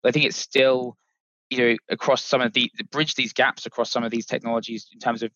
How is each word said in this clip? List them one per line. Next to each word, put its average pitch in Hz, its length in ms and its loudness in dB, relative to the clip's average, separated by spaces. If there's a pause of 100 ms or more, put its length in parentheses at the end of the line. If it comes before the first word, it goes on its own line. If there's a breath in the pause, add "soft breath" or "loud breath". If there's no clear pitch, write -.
but 120 80 2
I - 20 2
think 151 140 2
it's - 120 -2
still, 131 580 2 (540)
you 127 80 -6
know, 117 200 4 (120)
across 123 340 0
some 135 160 2
of 120 140 0
the, 123 240 0
the 107 80 -10
bridge 151 300 -4
these 123 180 -4
gaps - 320 0
across 113 240 -4
some 120 140 -2
of 113 80 -2
these 113 140 -4
technologies 117 680 -4
in - 60 -20
terms 117 240 -4
of 113 120 -4